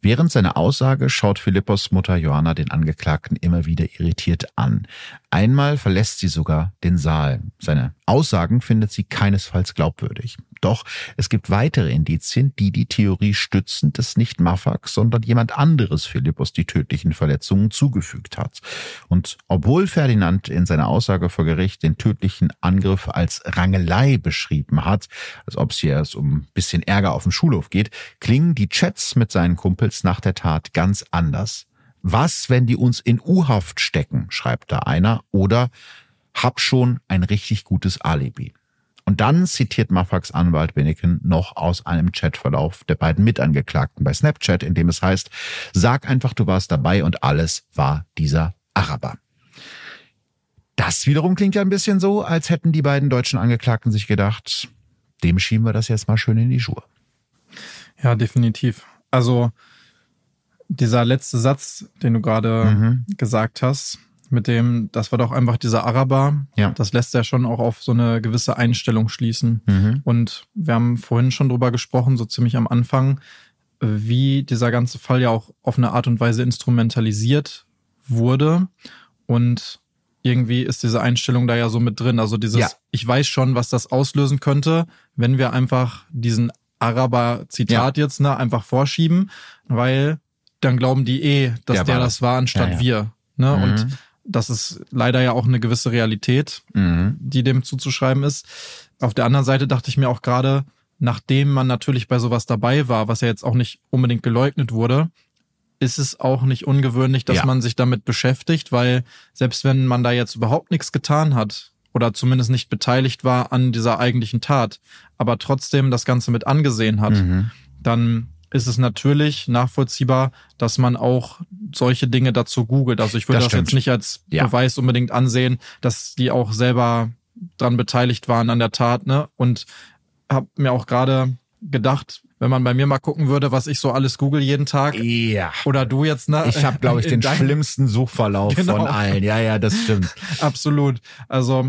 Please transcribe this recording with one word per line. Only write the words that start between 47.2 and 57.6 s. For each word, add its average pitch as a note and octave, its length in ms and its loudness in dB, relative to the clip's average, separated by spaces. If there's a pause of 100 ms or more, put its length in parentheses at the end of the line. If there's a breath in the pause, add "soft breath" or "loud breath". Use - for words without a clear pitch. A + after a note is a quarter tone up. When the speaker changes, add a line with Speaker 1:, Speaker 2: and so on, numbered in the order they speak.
Speaker 1:
alles D2 500 0
war C#2+ 320 -2 (120)
dieser D#2+ 380 0 (180)
Araber." - 440 -4 (1600 loud breath)
Das - 320 -2
wiederum D#3+ 280 2
klingt G3 200 0
ja G3+ 60 2
ein F#3+ 80 0
bisschen G3 300 0
so, G3+ 240 0
als E3 260 -2
hätten E3 220 2
die D#3 100 2
beiden C#3 280 2
deutschen B2 300 0
Angeklagten A#2 520 0
sich G#2 160 -2
gedacht, G#2 640 -2 (540)
"Dem E2+ 160 2
schieben A2 260 0
wir A2 80 0
das A2 140 -2
jetzt A2 200 -2
mal A2 100 2
schön A2 200 2
in A#2 120 2
die B2+ 100 0
Schuhe." - 240 -6 (1200 loud breath)